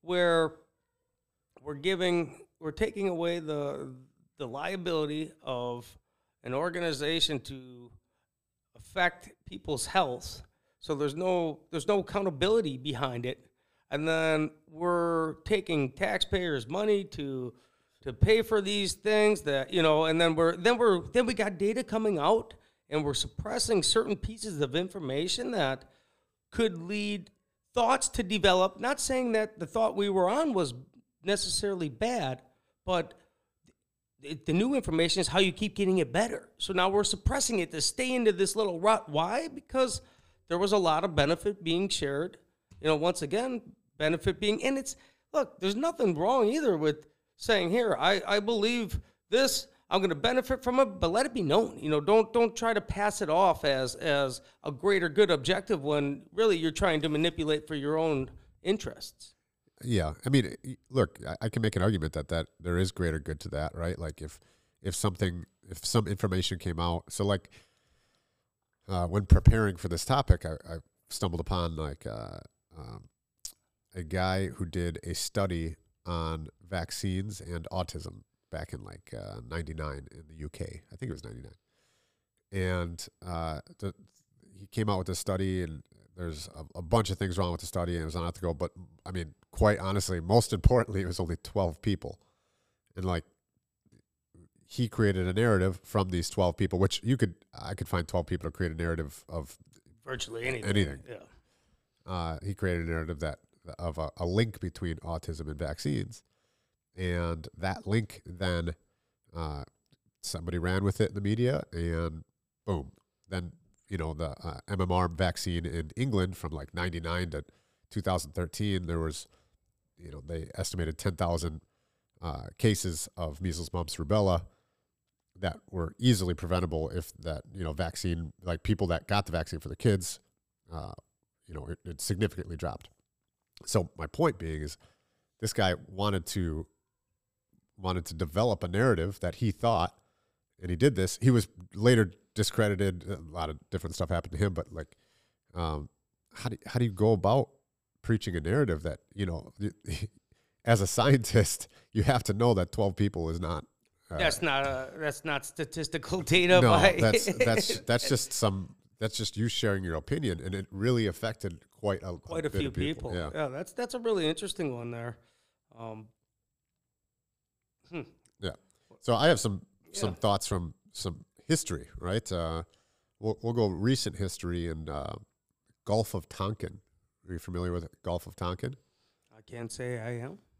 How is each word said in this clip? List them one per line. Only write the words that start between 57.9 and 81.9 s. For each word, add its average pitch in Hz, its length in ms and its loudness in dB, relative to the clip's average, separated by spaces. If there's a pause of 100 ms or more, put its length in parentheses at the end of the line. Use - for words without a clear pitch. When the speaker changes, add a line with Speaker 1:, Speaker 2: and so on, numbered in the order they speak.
Speaker 1:
own 151 340 0 (320)
interests. - 720 -6 (500)
Speaker 2:
Yeah, 90 280 2 (120)
I - 40 -2
mean, 123 260 4 (100)
y-, 127 120 -10 (140)
look, 127 360 2
I, 82 200 -6
I - 20 0
can 117 140 -2
make 107 120 0
an 92 80 2
argument 92 300 2
that, 76 160 -6
that 82 180 -2 (140)
there 87 180 0
is 92 140 2
greater 82 260 0
good 73 220 -6
to - 80 -10
that, 76 260 -4
right? 85 240 -4
Like, 87 240 -8
if, 76 160 -14 (440)
if 92 120 -4
something, 90 520 -2 (220)
if - 160 -14
some 110 220 2
information 92 520 0
came 85 200 -4
out, 85 300 0
so, - 160 -4
like, 101 260 0 (1400)
uh, 90 180 0
when 98 200 0
preparing 104 500 8
for - 120 -6
this 85 160 -2
topic, 131 420 2
I, 80 60 -4 (160)
I 82 80 -8 (340)
stumbled 85 300 -2
upon, 85 360 0
like, 76 300 -6
uh, 53 320 -10 (400)
um, 57 300 -16 (840)
a 92 80 -8
guy 92 440 0
who 87 180 -6
did 85 380 -4
a 87 120 -6
study 85 600 -2 (300)
on 80 420 -4 (200)
vaccines 95 720 -4
and 82 320 -8
autism - 500 -6 (280)
back - 220 -8
in, - 120 -12
like, - 320 -18
uh, 50 240 -12 (100)
ninety-nine 76 600 -8
in 80 160 -20
the 80 80 -20
U 76 120 -10
K. - 340 -10 (100)
I - 40 -18
think - 140 -10
it - 20 -6
was - 120 -12
ninety-nine. - 280 -16 (1000)